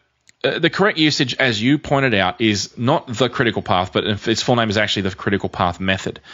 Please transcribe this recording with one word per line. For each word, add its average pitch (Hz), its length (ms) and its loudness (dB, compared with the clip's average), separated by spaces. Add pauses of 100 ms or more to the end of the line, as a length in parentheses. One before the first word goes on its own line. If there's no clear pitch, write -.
(440)
uh, 135 140 0
the 165 100 -4
correct 190 300 0
usage, 151 400 2
as 117 240 0
you 143 160 4
pointed 135 340 0
out, 95 300 0
is 104 340 0
not 127 300 0
the 120 240 0
critical 107 320 -2
path, 92 320 0
but 104 120 0
if 104 220 -2
its 113 140 0
full 127 140 2
name 113 120 2
is 101 80 -2
actually 104 320 0
the 92 60 -4
critical 98 340 -2
path 90 320 -2
method. 95 400 -4 (140)